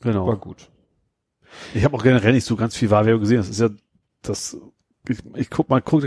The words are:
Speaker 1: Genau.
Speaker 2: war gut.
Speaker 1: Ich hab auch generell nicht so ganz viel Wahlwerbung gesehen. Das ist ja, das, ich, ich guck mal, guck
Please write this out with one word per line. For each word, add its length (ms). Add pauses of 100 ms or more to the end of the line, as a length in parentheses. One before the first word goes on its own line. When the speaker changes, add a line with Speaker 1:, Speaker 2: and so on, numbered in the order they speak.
Speaker 1:
Genau. 260
Speaker 2:
war 100
gut. 320 (1080)
Speaker 1:
Ich 100
hab 100
auch 80
generell 300
nicht 120
so 120
ganz 200
viel 140
Wahlwerbung 320
gesehen. 160
Das 100
ist 120
ja, 100 (520)
das, 360 (500)
ich, 100 (160)
ich 160
guck 200
mal, 100
guck 260